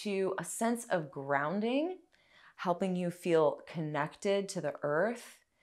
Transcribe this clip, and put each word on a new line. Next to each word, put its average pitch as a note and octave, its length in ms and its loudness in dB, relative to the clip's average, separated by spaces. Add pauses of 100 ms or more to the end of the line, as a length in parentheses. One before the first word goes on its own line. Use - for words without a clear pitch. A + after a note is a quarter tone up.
to F#3+ 380 0
a F3 40 -6
sense A#3 420 -2
of E3 220 -2
grounding, G3+ 880 0 (580)
helping F3+ 400 0
you F3 160 -2
feel D#3+ 560 4
connected E3 800 -2
to F3+ 120 -6
the D3 120 -2 (100)
earth, F3 560 0 (240)